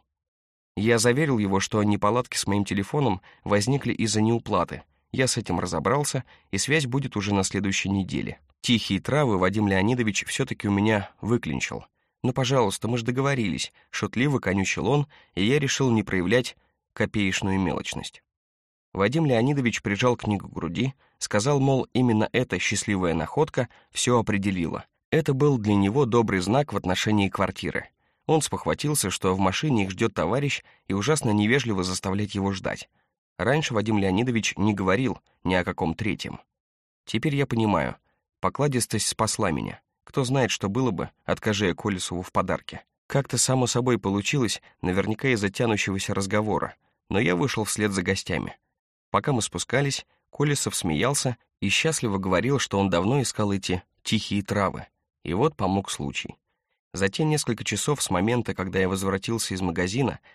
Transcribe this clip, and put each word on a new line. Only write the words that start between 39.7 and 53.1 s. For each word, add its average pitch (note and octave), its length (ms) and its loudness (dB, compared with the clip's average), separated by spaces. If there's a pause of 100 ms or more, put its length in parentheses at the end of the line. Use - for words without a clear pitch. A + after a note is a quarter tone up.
Кто - 200 -4
знает, B2 280 2
что - 180 -4
было B2 220 0
бы, - 180 -4 (160)
откажи G2+ 420 0
я E2+ 60 2
Колесову F#2 480 -4
в - 100 -12
подарке. - 520 -2 (240)
Как-то C3+ 300 -2
само B2+ 300 2
собой B2 300 2
получилось, G2+ 640 0 (200)
наверняка G2 480 0
из-за G#2 200 2
тянущегося G2+ 640 0
разговора, G2 640 -2 (340)
но G2 100 2
я E3 160 2
вышел B2 280 0
вслед G#2+ 280 0
за F#2+ 120 -2
гостями. F2 540 -4 (540)
Пока G2+ 220 0
мы A2+ 80 2
спускались, - 640 -2 (260)
Колесов C#3+ 420 0
смеялся A#2 640 0 (220)
и G2+ 80 -2
счастливо A2 500 0
говорил, F2+ 420 2
что - 200 -2
он G2 100 2
давно G2 320 2